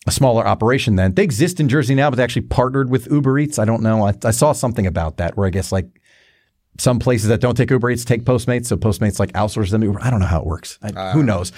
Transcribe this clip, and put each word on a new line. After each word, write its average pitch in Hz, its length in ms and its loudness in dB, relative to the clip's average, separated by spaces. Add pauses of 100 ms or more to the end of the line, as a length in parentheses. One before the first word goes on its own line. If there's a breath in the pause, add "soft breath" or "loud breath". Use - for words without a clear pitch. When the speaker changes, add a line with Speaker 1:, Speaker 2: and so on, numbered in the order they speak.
Speaker 1:
a - 40 0
smaller 113 360 2
operation 110 480 2
then. 92 180 2
They 202 100 2
exist 165 360 0
in 147 100 2
Jersey 135 260 2
now, 139 140 2
but 123 60 -2
they 127 80 2
actually 120 200 -2
partnered 127 460 0
with 123 220 -2
Uber 135 280 2
Eats. 147 200 -2
I 107 60 0
don't 110 180 0
know. 110 240 2
I, 101 60 2 (100)
I 117 80 0
saw 147 220 4
something 117 340 -2
about 80 300 -4
that 85 200 -4
where 98 80 0
I 95 60 0
guess, 92 200 -4
like, 92 160 -2 (880 soft breath)
some 123 200 2
places 113 300 0
that 110 140 2
don't 123 160 0
take 123 140 2
Uber 123 200 2
Eats 120 140 -6
take 120 180 0
Postmates, 123 440 0
so 104 100 -2
Postmates, 101 420 0
like, 98 140 -2
outsources 101 380 -2
them 110 100 2
to 107 60 2
Uber. 101 140 -2
I 123 80 -2
don't 104 120 2
know 90 60 2
how 82 120 2
it - 60 -6
works. - 360 -10
I, 107 100 -10
Speaker 2:
Uh, 95 200 -8
Speaker 1:
who 151 120 2
knows? 92 340 -2